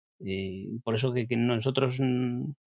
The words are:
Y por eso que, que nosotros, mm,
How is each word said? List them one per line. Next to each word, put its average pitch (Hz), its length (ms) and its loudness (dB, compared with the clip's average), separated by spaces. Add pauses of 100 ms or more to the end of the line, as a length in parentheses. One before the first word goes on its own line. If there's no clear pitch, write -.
(200)
Y 95 600 -6
por 113 140 -2
eso 120 200 2
que, 123 120 0
que 120 120 0
nosotros, 123 600 2
mm, 127 520 0 (160)